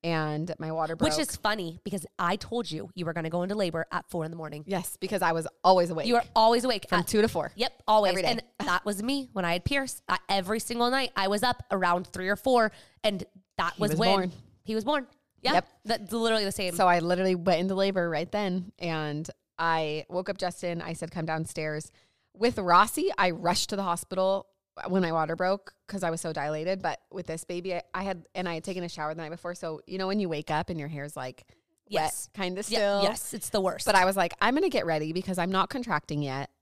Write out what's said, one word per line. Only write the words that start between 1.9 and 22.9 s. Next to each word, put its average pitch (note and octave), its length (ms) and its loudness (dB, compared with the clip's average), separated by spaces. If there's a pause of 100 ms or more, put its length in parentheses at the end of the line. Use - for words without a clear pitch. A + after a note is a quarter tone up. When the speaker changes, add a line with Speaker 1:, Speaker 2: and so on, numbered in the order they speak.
Speaker 2:
I F3+ 160 2
told A3+ 340 -4
you D#3 240 -8
you F3 120 -6
were D#3+ 80 -4
gonna D#3+ 180 -4
go F3 100 0
into G3 140 -2
labor E3 360 -2
at E3 160 -6
four E3+ 160 -6
in D#3+ 60 -6
the E3 80 -12
morning. D3+ 300 -10
Speaker 1:
Yes, F#3+ 300 -4
because F#3+ 260 -2
I E3+ 80 4
was E3 160 -2 (160)
always F3+ 260 8
awake. D#3+ 160 -4
Speaker 2:
You A#3+ 80 2
were A#3+ 100 4 (120)
always A3+ 280 6
awake A#3+ 260 -2
Speaker 1:
From F3+ 100 4
Speaker 2:
at F3 80 -2
Speaker 1:
two G#3+ 160 4
to A3+ 40 4
four. E3+ 280 -2
Speaker 2:
Yep, - 320 -4
always. G#3+ 240 6
Speaker 1:
Every F#3 100 0
day. F3+ 80 2
Speaker 2:
And A#3 140 -2 (160)
that F#3 260 0
was G#3 160 -2
me C4 320 -2
when F#3+ 120 -2
I E3+ 80 2
had F3+ 120 -2
Pierce. C#4 420 -2
I, - 120 0 (100)
every G3 300 0
single A#3+ 320 0
night C4 240 0
I G3 120 0
was G3+ 140 2
up B3 300 0
around F3+ 360 2
three F#3 220 -6
or G#3 60 2
four, A#3 360 4 (320)
and G3+ 200 0 (340)
that - 160 0
Speaker 1:
He - 80 -4
Speaker 2:
was C#3+ 100 2
Speaker 1:
was D#3+ 80 0
Speaker 2:
when A3 100 4
Speaker 1:
born. F#3+ 220 4 (320)
Speaker 2:
he A3 120 -4
was A3 100 -2
born. C#4 220 0 (340)
Yeah, B3+ 120 2
Speaker 1:
Yep. - 140 2 (180)
Speaker 2:
that's G#3+ 260 -4
literally A3+ 340 2
the G3 60 -2
same. F3+ 240 -4
Speaker 1:
So F#3 120 6
I F3 120 6
literally F3+ 360 2
went E3+ 260 2
into F#3+ 120 0
labor F#3+ 340 0
right E3 240 -4
then, F#3+ 460 -4
and D#3 500 -4 (300)
I D#3+ 520 0
woke F3+ 200 -4
up F#3+ 80 -4
Justin. F3 460 -4
I E3+ 100 -6
said, E3 180 -8
"Come D#3+ 140 -6
downstairs." D#3+ 640 -4 (460)
With A3+ 240 0
Rossi, G3 580 6